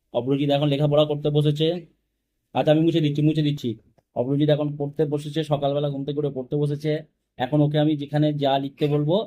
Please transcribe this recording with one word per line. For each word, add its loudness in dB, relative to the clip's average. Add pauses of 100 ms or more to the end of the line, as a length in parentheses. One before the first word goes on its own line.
(140)
অপরাজিত 0
এখন 2
লেখাপড়া 2
করতে -2
বসেছে। 2 (880)
আচ্ছা, 4
আমি 4
মুছে 2
দিচ্ছি, 0
মুছে 2
দিচ্ছি। -2 (460)
অপরাজিত 0
এখন 0
পড়তে -4
বসেছে, -4
সকালবেলা -2
ঘুম -6
থেকে -6
উঠে -2
পড়তে -6
বসেছে। -2 (480)
এখন 0
ওকে 2
আমি 2
যেখানে 0
যা 0
লিখতে -4
বলবো, 0 (120)